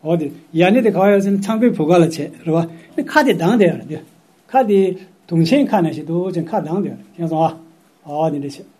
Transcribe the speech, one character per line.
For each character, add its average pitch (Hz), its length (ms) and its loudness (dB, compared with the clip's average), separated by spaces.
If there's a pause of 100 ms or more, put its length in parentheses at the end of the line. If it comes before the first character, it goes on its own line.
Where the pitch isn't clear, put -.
어 160 160 -2
디? 147 160 -4 (240)
야 180 160 4
네 254 80 4
디 226 80 2
가 196 240 2
야 196 80 4
지 196 80 -2
는 196 160 -2
창 220 160 -2
비 240 80 4
보 160 160 -2
관 170 160 4
을 160 80 4
채. - 240 -8
그 - 160 -10
러 165 160 0
봐. 165 40 -8 (280)
근 302 80 -4
데 - 0 -
카 - 160 2
드 262 160 2
당 208 240 2
대 185 80 6
요. 139 160 -2
네. 151 160 -12 (480)
카 262 160 2
드 196 320 2 (320)
동 165 160 2
생 170 240 2
칸 196 160 2
에 156 80 -2
서 151 160 -10
도 175 240 -4
지 175 80 -4
금 - 80 -8
카 190 160 -4
드 151 80 -8
당 196 80 -2
대 160 80 -6
요. 123 80 -12 (200)
그 170 40 -14
래 165 80 -6
서 160 80 -4
와. 160 240 -2 (440)
어, 151 280 -4
니 147 80 -6
네 139 80 -10
채. - 160 -16 (160)